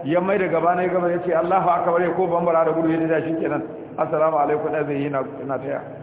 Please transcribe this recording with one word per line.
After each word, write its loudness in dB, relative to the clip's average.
ya 2
mai 2
da 0
gaba 2
na 0
gaba 0
ya 0
ce, 0
"Allahu 2
akbar," 2
ya 2
ko 0
bambara 2
da 0
gudu 0
ya 0
da 2
shi -2
kenan, -2
"Assalamu 2
alaikum," 0
ɗan -2
zai -4
yi -2
na, -2
na -4
taya. -6